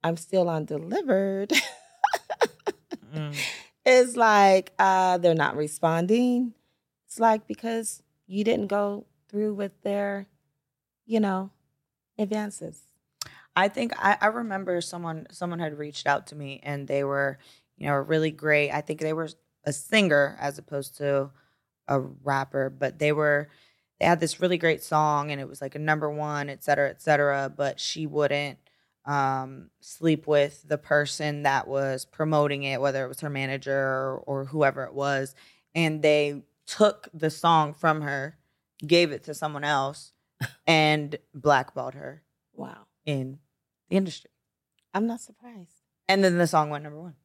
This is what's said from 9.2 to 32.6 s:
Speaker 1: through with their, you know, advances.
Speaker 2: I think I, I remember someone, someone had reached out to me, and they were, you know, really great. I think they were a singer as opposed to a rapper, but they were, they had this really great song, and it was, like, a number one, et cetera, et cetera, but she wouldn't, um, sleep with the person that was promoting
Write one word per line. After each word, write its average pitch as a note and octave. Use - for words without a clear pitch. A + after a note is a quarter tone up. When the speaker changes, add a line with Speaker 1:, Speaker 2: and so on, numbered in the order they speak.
Speaker 1:
through G#3
with G3
their, G3+
you A3
know, G3
advances. G#3
Speaker 2:
I F#3+
think A#3
I, G3+
I G3+
remember G3
someone, E3+
someone F3
had D3+
reached D3
out C#3+
to -
me, C#3
and C#3+
they C#3
were, C#3
you -
know, C#3+
really D#3
great. D3
I D3
think D3+
they D#3
were D#3+
a D3+
singer D3+
as C#3+
opposed C#3
to C#3
a C#3
rapper, C3+
but C3+
they D3+
were, D3
they -
had E3+
this E3
really F3+
great D#3+
song, D3+
and C#3+
it C3+
was, C#3+
like, C#3
a D3
number D3+
one, D3
et C3+
cetera, C#3+
et -
cetera, C#3+
but C#3
she D#3
wouldn't, C#3+
um, C3+
sleep D#3
with D3
the D3
person D3
that C3+
was C3+
promoting D3